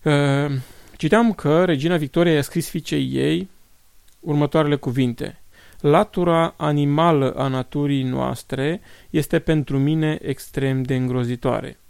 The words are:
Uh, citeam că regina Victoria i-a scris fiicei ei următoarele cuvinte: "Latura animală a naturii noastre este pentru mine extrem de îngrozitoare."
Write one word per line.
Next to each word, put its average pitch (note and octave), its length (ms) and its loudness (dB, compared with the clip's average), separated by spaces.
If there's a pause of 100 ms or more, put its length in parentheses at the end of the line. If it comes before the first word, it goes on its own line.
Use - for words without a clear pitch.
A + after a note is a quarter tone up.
Uh, C#3+ 480 2 (460)
citeam G#3+ 360 4
că D#3+ 320 2
regina E3 320 0
Victoria E3 360 2
i-a D3 80 2
scris - 280 -4
fiicei C#3+ 440 -4
ei D#3 360 -2 (720)
următoarele D3 560 0
cuvinte: B2 680 -4 (380)
"Latura E3 800 2
animală D3 760 2
a C3+ 140 -2
naturii C3+ 560 -2
noastre C3 800 -4 (280)
este D#3+ 300 0
pentru D3+ 380 0
mine D#3 440 0
extrem C3+ 600 -4
de C3 120 -2
îngrozitoare." B2 840 -4 (120)